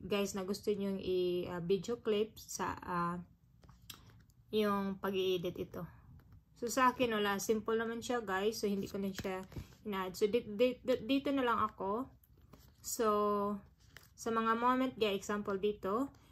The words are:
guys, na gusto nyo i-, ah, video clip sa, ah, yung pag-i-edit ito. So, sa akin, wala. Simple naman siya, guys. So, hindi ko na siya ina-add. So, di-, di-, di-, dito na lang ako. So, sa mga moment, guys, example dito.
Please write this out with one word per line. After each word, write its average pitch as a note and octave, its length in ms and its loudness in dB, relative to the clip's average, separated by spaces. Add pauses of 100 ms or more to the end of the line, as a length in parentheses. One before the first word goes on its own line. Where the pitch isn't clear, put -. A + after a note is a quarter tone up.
guys, G3 320 0
na F#3+ 80 -2
gusto G3+ 240 -4
nyo G3 300 0
i-, F3+ 500 0
ah, F3 140 -4
video G3 340 0
clip A3 400 0
sa, - 460 -6
ah, F3 340 -2 (1400)
yung G3+ 480 0
pag-i-edit F#3 560 0
ito. F#3 240 -8 (800)
So, A#3+ 80 -2
sa B3+ 240 4
akin, B3 160 2
wala. G3+ 320 0
Simple A3 320 0
naman A3+ 320 -2
siya, B3 160 0
guys. G3 400 -2
So, G#3 80 0
hindi G3 160 -2
ko G3+ 160 -6
na G3 80 -2
siya F#3+ 320 -4 (400)
ina-add. F#3+ 320 -4
So, G#3 160 4
di-, A#3 160 2
di-, A#3+ 320 2
di-, B3 320 0
dito C#4 240 2
na C#4 80 2
lang A#3+ 240 2
ako. G#3+ 400 -2 (800)
So, A3 240 2 (1040)
sa - 160 -6
mga A3+ 240 4
moment, B3+ 400 4
guys, G3+ 240 2
example G#3 400 -2
dito. G#3 560 0 (180)